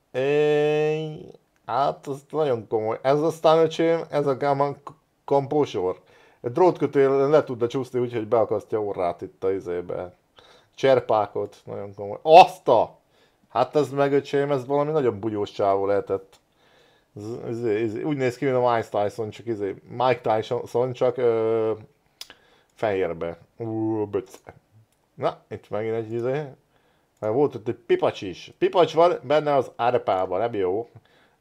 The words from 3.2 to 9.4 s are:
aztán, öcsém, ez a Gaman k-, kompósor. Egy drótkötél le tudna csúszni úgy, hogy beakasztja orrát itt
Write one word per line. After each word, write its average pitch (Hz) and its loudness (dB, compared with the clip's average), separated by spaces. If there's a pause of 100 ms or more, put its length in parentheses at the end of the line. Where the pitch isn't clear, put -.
aztán, 160 4
öcsém, 165 2
ez 143 -2
a 131 0
Gaman 139 -2
k-, - -18 (340)
kompósor. 135 0 (400)
Egy 120 -4
drótkötél 147 2
le 139 4
tudna 120 -4
csúszni 127 -4
úgy, 120 -4
hogy 107 -4
beakasztja 107 0
orrát 90 -4
itt - -14